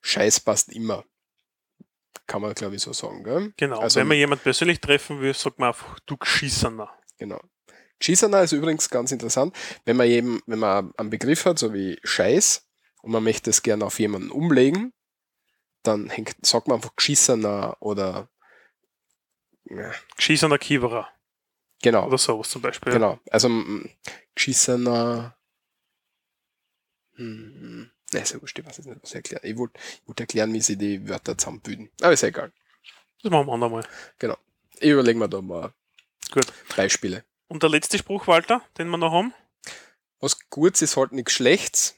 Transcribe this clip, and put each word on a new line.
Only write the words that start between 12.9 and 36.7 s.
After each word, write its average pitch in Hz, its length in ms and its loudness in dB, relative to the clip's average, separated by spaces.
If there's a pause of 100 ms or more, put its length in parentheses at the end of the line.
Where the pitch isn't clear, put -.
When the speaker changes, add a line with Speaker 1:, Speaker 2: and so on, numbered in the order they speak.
Speaker 1:
und 113 80 -8
man 113 120 0
möchte 110 280 0
es - 100 2
gerne 107 240 0
auf - 140 -6
jemanden 101 320 -2
umlegen, 160 600 4 (920)
dann 107 260 0
hängt, - 340 -8
sagt - 240 2
man 123 100 2
einfach 113 180 -8
Geschissener 107 840 0
oder, 98 480 -4 (1400)
ja. 104 260 -12 (260)
Speaker 2:
Geschissener 151 400 2
Kiewerer. 120 500 -2 (760)
Speaker 1:
Genau. 117 240 4
Speaker 2:
Oder 131 100 2
sowas 110 320 0
zum 120 140 -10
Beispiel. - 280 -4
Speaker 1:
Genau. 113 280 2 (100)
Also, 127 200 4
m-, 107 380 -2 (460)
Geschissener, 120 1040 0 (1800)
hm, 123 100 -14 (340)
hm. - 320 -18 (200)
Nein, - 120 -4
ist - 100 -6
ja - 80 -14
wurscht, - 180 -14
ich - 60 -16
weiß - 120 -20
jetzt 147 100 -20
nicht, - 140 -20
was - 80 -20
ich - 60 -16
erkläre. - 320 -12
Ich 110 100 -8
wollt, 120 180 -4
ich - 320 -20
wollt - 120 -14
erklären, 110 340 -2
wie 113 80 -2
sie 107 160 -2
die 101 300 -4
Wörter - 300 -8
zusammenbilden. 104 520 -8 (120)
Aber 170 120 6
ist - 80 2
ja 170 80 2
egal. - 220 -10 (720)
Speaker 2:
Das 202 80 -2
machen 139 160 2
wir 131 60 -6
andermal. 117 320 -2 (340)
Speaker 1:
Genau. - 180 -4 (420)
Ich 151 100 4
überleg 123 280 6
mir 107 120 0
da 98 120 -6
mal 90 320 -10 (580)
Speaker 2:
Gut. 135 140 2 (300)